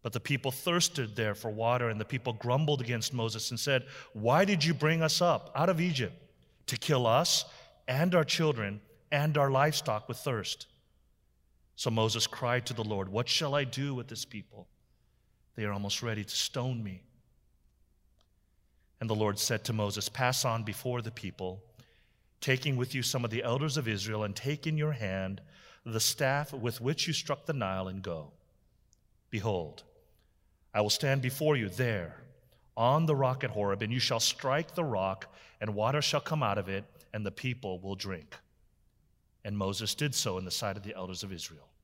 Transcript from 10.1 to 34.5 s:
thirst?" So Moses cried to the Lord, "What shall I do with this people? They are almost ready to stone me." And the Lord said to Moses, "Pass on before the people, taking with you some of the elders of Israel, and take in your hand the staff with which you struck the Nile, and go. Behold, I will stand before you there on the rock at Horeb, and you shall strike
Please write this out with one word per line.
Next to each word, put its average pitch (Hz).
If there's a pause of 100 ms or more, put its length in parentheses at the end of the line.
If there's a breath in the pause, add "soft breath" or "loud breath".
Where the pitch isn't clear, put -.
thirst?" - (1080)
So -
Moses 110
cried 123
to -
the 110
Lord, 101
"What 110
shall 143
I 143
do 135
with 120
this 113
people? 101 (880)
They 110
are 104
almost 101
ready 107
to -
stone 123
me." 92 (2000)
And 117
the 110
Lord 104
said -
to -
Moses, 104
"Pass 127
on 113
before 123
the 110
people, 95 (800 soft breath)
taking 131
with 123
you 131
some 120
of 117
the 117
elders 131
of 123
Israel, 107
and 101
take 151
in 156
your 151
hand 95 (420 loud breath)
the 113
staff 143
with 117
which 143
you 165
struck -
the 156
Nile, 95
and 95
go. 82 (960)
Behold, 95 (920)
I 107
will 104
stand 139
before 143
you 107
there 95 (540 soft breath)
on 135
the 151
rock 131
at 120
Horeb, 101
and 110
you 127
shall 117
strike 143